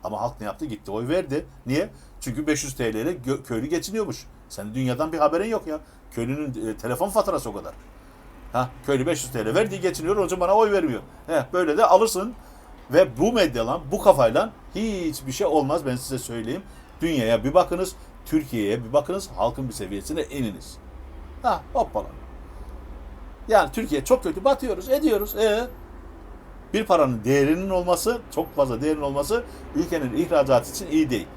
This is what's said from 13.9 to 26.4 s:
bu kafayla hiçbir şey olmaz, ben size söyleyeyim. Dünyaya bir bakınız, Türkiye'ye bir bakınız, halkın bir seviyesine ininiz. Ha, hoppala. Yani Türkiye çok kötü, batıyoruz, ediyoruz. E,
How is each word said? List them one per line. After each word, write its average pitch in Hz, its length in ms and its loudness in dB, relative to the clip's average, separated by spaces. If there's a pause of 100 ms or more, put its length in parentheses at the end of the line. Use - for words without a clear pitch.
bu 202 100 -2
kafayla 147 520 6 (220)
hiçbir 180 560 -2
şey 190 160 0
olmaz, 147 380 2
ben 127 100 0
size 127 240 -6
söyleyeyim. 117 420 -6 (400)
Dünyaya 117 420 2
bir 139 100 0
bakınız, 180 420 2 (300)
Türkiye'ye 117 580 0
bir 113 100 -12
bakınız, 170 420 0
halkın 120 320 -2
bir 110 60 -8
seviyesine 101 500 -6
ininiz. 127 540 -6 (640)
Ha, 208 200 0 (120)
hoppala. - 340 -2 (1400)
Yani 190 240 6
Türkiye 147 340 -2
çok 247 180 4
kötü, 185 200 -4
batıyoruz, 254 460 0
ediyoruz. 240 460 2
E, 220 320 2 (1040)